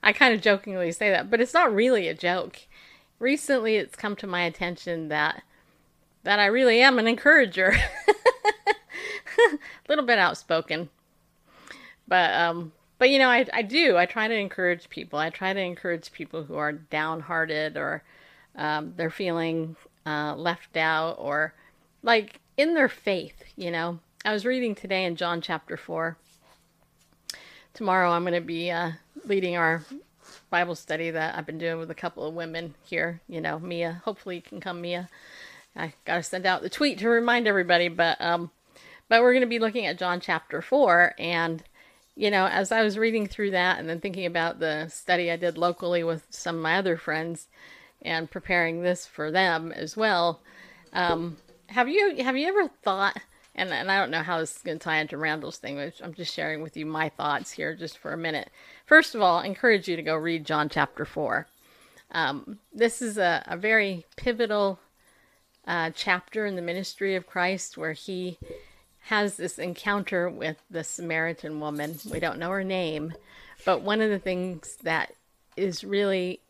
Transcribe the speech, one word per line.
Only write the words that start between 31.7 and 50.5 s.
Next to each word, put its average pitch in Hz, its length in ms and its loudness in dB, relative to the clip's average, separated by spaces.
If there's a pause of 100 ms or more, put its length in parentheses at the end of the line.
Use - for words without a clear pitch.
with 165 120 -10
a 160 40 -10
couple 160 300 -8
of 156 100 -6
women 165 400 -8 (100)
here. 165 440 -4
You 165 120 -8
know, 156 180 -4
Mia. 170 460 -6
Hopefully 196 320 -8
you 170 60 -12
can - 180 -16
come, 175 200 -8
Mia. 175 300 -8 (640)
I 160 200 -8 (100)
gotta 170 180 -2
send 185 240 -4
out 185 160 2
the 180 80 -6
tweet 285 300 0
to 214 80 0
remind 233 400 4
everybody, 175 400 4
but, 170 320 0
um, 170 320 -2 (560)
but 226 120 6
we're 247 140 8
gonna 254 120 4
be 233 120 -2
looking 220 260 0
at 170 140 -4
John 180 220 -2
chapter 165 420 -4
four, 180 560 6
and, 165 460 -2 (500)
you - 160 0
know, 190 160 4
as 190 240 0
I 226 120 2
was 208 140 0
reading 220 300 0
through 202 240 -2
that 185 300 2
and 160 80 -8
then 165 120 -6
thinking 190 240 -6
about 170 360 -2
the 156 280 -2
study 175 440 0
I 170 40 -2
did 170 220 -2
locally 175 460 0
with 165 260 -4
some - 240 -8
of 165 80 -4
my 160 140 2
other 190 200 2
friends 160 520 -6 (540)
and 165 280 -4
preparing 170 520 0
this 180 240 0
for 156 260 -6
them 165 400 2
as - 240 -10
well, 180 440 2 (520)